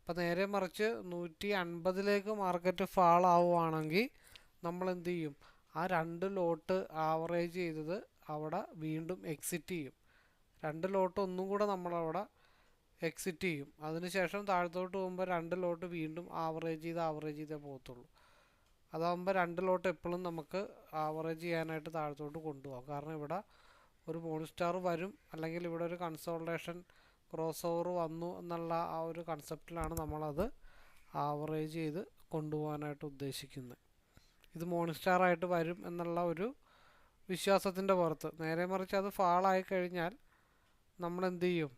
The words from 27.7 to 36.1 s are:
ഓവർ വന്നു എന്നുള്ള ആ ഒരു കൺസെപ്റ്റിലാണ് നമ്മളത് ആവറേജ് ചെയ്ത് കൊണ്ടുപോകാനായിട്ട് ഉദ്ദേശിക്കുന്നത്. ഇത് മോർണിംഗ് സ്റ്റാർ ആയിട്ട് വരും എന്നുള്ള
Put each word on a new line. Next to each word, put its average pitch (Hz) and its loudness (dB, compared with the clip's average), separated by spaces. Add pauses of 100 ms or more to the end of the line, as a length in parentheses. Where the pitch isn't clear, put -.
ഓവർ 170 0 (160)
വന്നു 165 -4 (120)
എന്നുള്ള 170 -4 (220)
ആ - -2 (100)
ഒരു 165 -8
കൺസെപ്റ്റിലാണ് 160 -6
നമ്മളത് 151 -2 (680)
ആവറേജ് 151 -2
ചെയ്ത് 160 -2 (320)
കൊണ്ടുപോകാനായിട്ട് 151 -4
ഉദ്ദേശിക്കുന്നത്. 135 -8 (760)
ഇത് 165 -8
മോർണിംഗ് 170 0
സ്റ്റാർ 180 4
ആയിട്ട് 175 4
വരും 175 0
എന്നുള്ള 170 -2 (100)